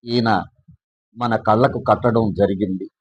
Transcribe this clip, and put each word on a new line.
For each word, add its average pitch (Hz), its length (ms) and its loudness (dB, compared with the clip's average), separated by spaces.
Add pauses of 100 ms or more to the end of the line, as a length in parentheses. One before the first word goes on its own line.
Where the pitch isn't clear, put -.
ఈయన 117 380 0 (720)
మన 117 180 -2
కళ్ళకు 117 440 2
కట్టడం 110 540 0
జరిగింది. 95 560 -2 (120)